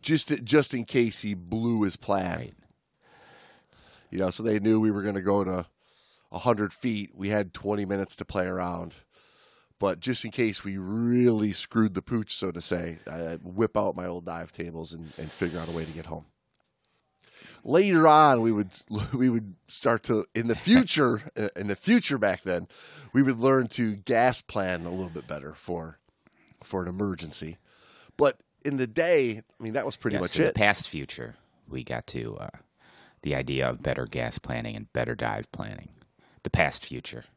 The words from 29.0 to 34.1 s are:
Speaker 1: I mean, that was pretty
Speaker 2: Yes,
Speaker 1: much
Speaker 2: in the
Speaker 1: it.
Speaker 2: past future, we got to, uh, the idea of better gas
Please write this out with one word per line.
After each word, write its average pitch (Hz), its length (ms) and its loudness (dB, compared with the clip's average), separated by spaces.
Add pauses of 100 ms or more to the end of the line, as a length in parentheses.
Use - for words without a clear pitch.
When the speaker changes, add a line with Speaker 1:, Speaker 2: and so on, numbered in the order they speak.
Speaker 1:
I 123 40 -12
mean, 110 100 -6
that 127 140 -2
was - 80 -6
pretty 104 200 -2
Speaker 2:
Yes, 90 60 -2
Speaker 1:
much - 160 -2
Speaker 2:
in - 60 4
the 151 60 4
Speaker 1:
it. - 60 -4
Speaker 2:
past 104 340 2
future, 62 440 -10 (340)
we 67 160 -10
got - 240 -8
to, 55 300 -8
uh, - 120 -14 (760)
the 71 100 -2
idea 65 340 -2
of 60 140 -4
better 65 240 -4
gas - 320 -6